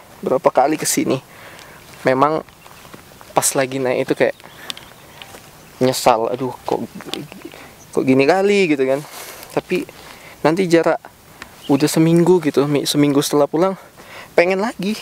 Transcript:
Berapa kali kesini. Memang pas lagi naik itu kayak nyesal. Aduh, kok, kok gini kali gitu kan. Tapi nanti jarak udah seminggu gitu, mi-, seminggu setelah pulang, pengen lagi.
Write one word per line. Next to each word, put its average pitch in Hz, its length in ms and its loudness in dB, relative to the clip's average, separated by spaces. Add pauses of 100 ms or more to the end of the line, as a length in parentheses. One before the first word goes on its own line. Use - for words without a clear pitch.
(200)
Berapa 135 320 0
kali 143 240 2
kesini. 131 480 -2 (800)
Memang 143 400 2 (880)
pas - 240 0
lagi 135 240 -2
naik 127 240 -2
itu 147 100 -2
kayak - 220 0 (1400)
nyesal. 123 480 2
Aduh, 127 240 -6 (160)
kok, - 160 -4 (1080)
kok 135 120 0
gini 135 240 2
kali 190 480 2
gitu 131 80 0
kan. 135 160 0 (560)
Tapi - 320 -4 (580)
nanti 175 240 0
jarak 165 320 2 (640)
udah 147 240 2
seminggu 170 560 4
gitu, 139 240 2
mi-, 143 160 -2
seminggu 143 360 2
setelah 147 280 0
pulang, 185 240 0 (640)
pengen 185 240 2
lagi. 214 400 -6